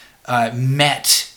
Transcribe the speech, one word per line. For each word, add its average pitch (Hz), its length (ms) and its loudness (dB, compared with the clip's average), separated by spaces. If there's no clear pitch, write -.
uh, 117 280 0
met 135 840 0